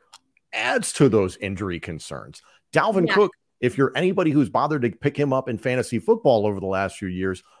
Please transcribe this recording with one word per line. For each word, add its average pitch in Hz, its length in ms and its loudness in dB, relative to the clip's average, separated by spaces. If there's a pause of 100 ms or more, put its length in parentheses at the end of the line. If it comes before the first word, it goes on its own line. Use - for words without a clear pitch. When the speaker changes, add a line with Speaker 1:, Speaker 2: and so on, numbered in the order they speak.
(540)
Speaker 1:
adds 240 400 -2
to 143 160 6
those 98 280 2
injury 95 440 -6
concerns. 76 600 -12 (300)
Dalvin 180 360 2
Speaker 2:
Yeah. 196 80 0
Speaker 1:
Cook, 196 160 4 (280)
if 123 180 0
you're 139 160 2
anybody 180 380 0
who's 135 180 2
bothered 139 340 0
to 117 80 0
pick - 260 -4
him 143 160 0
up 131 160 -2
in 113 80 -4
fantasy 123 420 -2
football 135 480 2
over 101 140 -2
the 95 40 -6
last 95 320 -2
few 98 120 -8
years, 92 340 -4 (180)